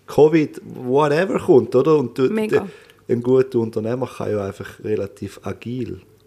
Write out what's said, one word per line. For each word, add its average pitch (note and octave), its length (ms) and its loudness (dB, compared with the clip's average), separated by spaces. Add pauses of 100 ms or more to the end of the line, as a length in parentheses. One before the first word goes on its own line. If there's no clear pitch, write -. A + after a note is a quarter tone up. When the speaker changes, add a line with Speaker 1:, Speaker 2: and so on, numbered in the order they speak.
Speaker 1:
covid, D#3 580 4
whatever D3 760 0
kommt, B2 340 4
oder? D3 240 4
Und B2 180 -6
du, C3 140 2
Speaker 2:
Mega. G#3+ 300 0 (460)
Speaker 1:
der, A#2+ 100 0
ein A#2+ 60 -2
guter B2+ 360 2
Unternehmer A2+ 480 -4
kann - 240 -8
ja G#2 160 -4
einfach - 380 -14
relativ G2+ 580 -8
agil A2 520 -10 (320)